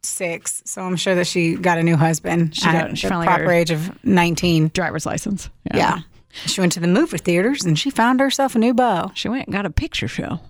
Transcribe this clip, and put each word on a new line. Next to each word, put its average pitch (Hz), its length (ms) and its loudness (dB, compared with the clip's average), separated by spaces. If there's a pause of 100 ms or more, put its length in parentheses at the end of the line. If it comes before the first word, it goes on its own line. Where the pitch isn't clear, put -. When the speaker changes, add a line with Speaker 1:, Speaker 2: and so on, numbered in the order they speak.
Speaker 1:
six, - 600 -6
so - 160 -10
I'm 185 140 -4
sure 185 200 0
that 180 120 2
she 170 280 0
got 180 220 0
a 165 60 0
new 170 120 4
husband 165 600 2
Speaker 2:
She - 120 -4
Speaker 1:
at 165 220 2
Speaker 2:
got, - 80 -6
she 190 100 -4
Speaker 1:
the - 20 -2
Speaker 2:
finally 170 180 0
Speaker 1:
proper 175 160 2
Speaker 2:
got 170 60 0
her 175 60 4
Speaker 1:
age 170 160 2
of 165 320 -6
nineteen. 170 720 2
Speaker 2:
Driver's 156 320 -4
license. - 440 -4 (160)
Yeah. - 120 -2
Speaker 1:
Yeah. 160 220 2 (480)
She - 140 -2
went 175 120 4
to 185 60 -6
the 170 80 0
movie 214 300 2
theaters, 185 480 0
and 156 120 2
she 277 120 -2
found 247 300 2
herself 269 360 0
a 233 40 4
new 240 140 4
beau. 220 400 0
Speaker 2:
She - 160 -8
went 247 180 -6
and 180 60 -6
got 202 120 -2
a - 40 -4
picture - 380 -4
show. - 320 -8 (100)